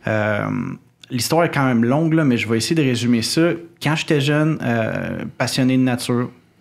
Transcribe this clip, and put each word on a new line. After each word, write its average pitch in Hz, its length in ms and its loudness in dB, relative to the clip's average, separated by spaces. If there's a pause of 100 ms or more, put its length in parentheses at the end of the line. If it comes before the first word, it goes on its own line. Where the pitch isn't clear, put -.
euh, 107 420 -2 (600)
l'histoire 156 340 0
est - 60 0
quand 139 160 0
même 117 180 2
longue, 156 300 2
là, 160 100 4
mais 123 120 4
je 104 120 -4
vais 117 80 0
essayer 113 200 0
de 160 60 2
résumer 120 400 2
ça. 165 280 2 (320)
Quand 151 140 0
j'étais 151 240 0
jeune, 151 420 0
euh, 95 560 -2 (200)
passionné 131 380 0
de 131 60 4
nature, 123 480 0 (300)